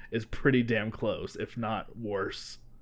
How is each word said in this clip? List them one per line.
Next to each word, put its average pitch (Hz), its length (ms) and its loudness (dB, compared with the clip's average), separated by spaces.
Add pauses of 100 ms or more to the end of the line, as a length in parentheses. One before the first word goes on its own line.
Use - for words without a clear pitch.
(120)
is 113 140 2
pretty - 360 4
damn 113 300 4
close, 95 440 0
if - 220 -4
not 107 400 -2
worse. 101 640 -2 (220)